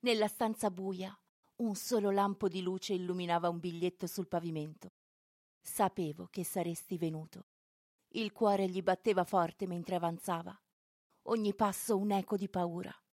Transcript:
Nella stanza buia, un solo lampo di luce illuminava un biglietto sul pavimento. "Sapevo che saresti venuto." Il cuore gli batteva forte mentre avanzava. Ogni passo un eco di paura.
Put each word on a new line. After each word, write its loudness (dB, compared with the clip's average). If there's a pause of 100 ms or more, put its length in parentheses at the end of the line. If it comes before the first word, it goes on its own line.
Nella 2
stanza 0
buia, -6 (380)
un -2
solo 2
lampo 2
di -2
luce -2
illuminava 0
un 0
biglietto -2
sul -4
pavimento. -4 (680)
"Sapevo -2
che -6
saresti -4
venuto." -6 (600)
Il -4
cuore 4
gli -2
batteva 4
forte 2
mentre -4
avanzava. -2 (680)
Ogni 0
passo 2
un 2
eco 0
di -2
paura. -2 (180)